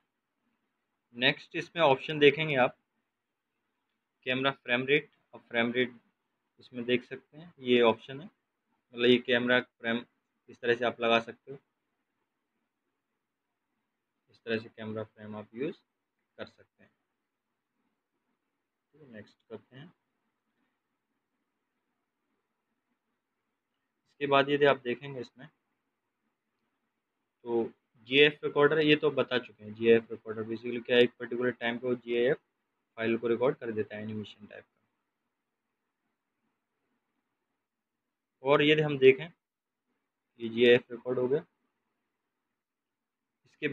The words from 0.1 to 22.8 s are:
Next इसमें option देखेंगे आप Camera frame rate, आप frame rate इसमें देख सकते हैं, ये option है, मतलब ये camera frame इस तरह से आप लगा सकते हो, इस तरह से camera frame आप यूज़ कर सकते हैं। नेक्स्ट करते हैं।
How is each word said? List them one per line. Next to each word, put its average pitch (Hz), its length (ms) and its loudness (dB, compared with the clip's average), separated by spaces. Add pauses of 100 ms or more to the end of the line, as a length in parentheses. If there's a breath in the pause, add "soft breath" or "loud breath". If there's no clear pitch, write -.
Next 131 420 -4
इसमें 165 260 -4
option 151 360 0
देखेंगे 147 380 4
आप 131 200 0 (1500)
Camera 131 260 -2
frame 123 340 -4
rate, 147 240 0 (240)
आप 117 80 -20
frame 120 300 -2
rate 123 220 -2 (680)
इसमें 123 240 -14
देख 123 200 0
सकते - 340 -20
हैं, 170 220 -20
ये 123 220 4
option 117 380 0
है, 175 60 -18 (680)
मतलब 120 100 -4
ये 123 160 6
camera 123 400 0
frame 117 440 -8 (440)
इस - 120 -20
तरह 120 140 0
से 120 100 -4
आप 113 160 -4
लगा 117 200 2
सकते 117 320 -18
हो, 139 60 -16 (2750)
इस 104 100 -20
तरह 113 180 -6
से 113 120 -12
camera 110 340 -12
frame 107 320 -18
आप 107 180 -16
यूज़ 139 220 -8 (640)
कर 113 60 -14
सकते - 380 -20
हैं। - 80 -20 (2000)
नेक्स्ट 123 420 -20 (120)
करते 113 280 -20
हैं। 143 100 -20 (4000)